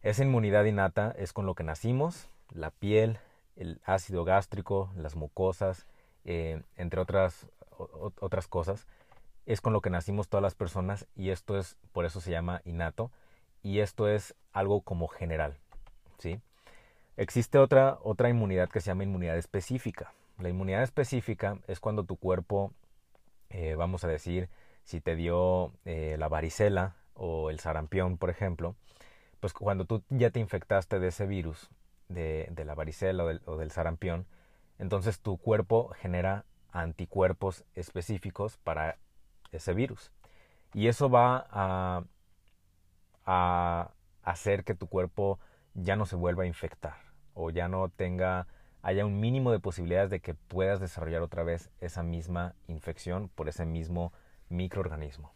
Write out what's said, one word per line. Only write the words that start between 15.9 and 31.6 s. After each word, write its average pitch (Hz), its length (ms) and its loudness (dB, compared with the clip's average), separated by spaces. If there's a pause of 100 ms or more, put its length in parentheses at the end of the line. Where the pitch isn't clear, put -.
¿sí? 92 220 -6 (760)
Existe - 420 2
otra, 135 440 8
otra 110 260 4
inmunidad 98 400 4
que - 120 -2
se 95 80 -4
llama 98 160 0
inmunidad 90 320 0
específica. 98 760 -4 (260)
La 90 100 -4
inmunidad 95 340 0
específica 104 840 -2
es 98 140 -8
cuando 107 240 -2
tu 90 120 -6
cuerpo, 95 560 0 (800)
eh, 80 240 -4
vamos 85 300 -2
a 87 40 0
decir, 87 400 -2 (360)
si 82 160 -8
te 82 140 0
dio, 87 580 2 (120)
eh, 78 340 -4
la 78 100 -2
varicela 90 680 0 (180)
o 80 360 -4
el 78 100 -6
sarampión, 87 580 -2
por 90 120 0
ejemplo, 87 440 -4 (680)
pues 98 120 -4
cuando 98 320 0
tú 110 240 0
ya 120 220 4
te 120 100 -2
infectaste 98 600 0
de 92 80 2
ese 98 180 -2
virus, 85 440 -4 (380)